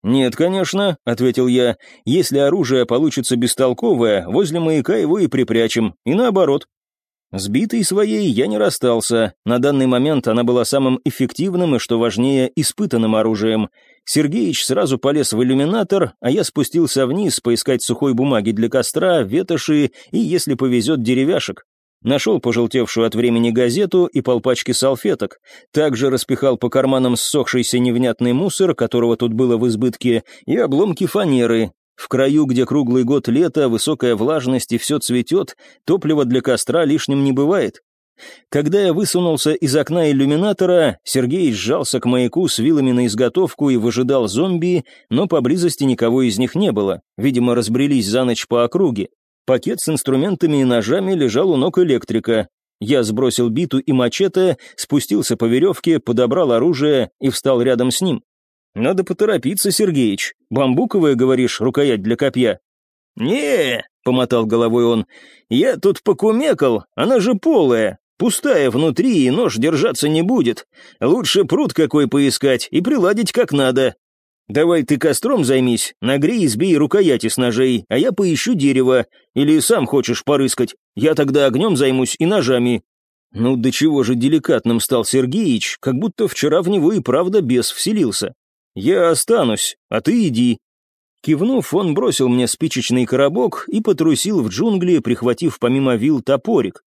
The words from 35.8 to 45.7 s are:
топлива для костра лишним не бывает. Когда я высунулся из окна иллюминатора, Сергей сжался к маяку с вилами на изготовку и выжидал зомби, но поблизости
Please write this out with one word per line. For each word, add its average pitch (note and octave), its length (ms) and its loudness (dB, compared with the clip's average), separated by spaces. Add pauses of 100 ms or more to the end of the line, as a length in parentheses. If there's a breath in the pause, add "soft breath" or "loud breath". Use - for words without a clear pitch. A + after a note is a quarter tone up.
топлива D3+ 400 0
для B2 160 0
костра C#3 440 0
лишним C#3 380 0
не C#3 100 2
бывает. C#3+ 500 -2 (640 loud breath)
Когда D3+ 320 0
я F3+ 120 2
высунулся E3+ 600 0
из C3+ 220 -2
окна D#3 340 0
иллюминатора, D#3 920 2
Сергей C#3 500 0
сжался B2 460 -2
к - 60 -6
маяку B2+ 420 0
с - 100 -2
вилами C#3+ 340 2
на B2 140 2
изготовку B2+ 640 0
и B2+ 80 2
выжидал A#2+ 500 0
зомби, E3+ 580 -2 (240 soft breath)
но C#3 180 0
поблизости D#3 560 0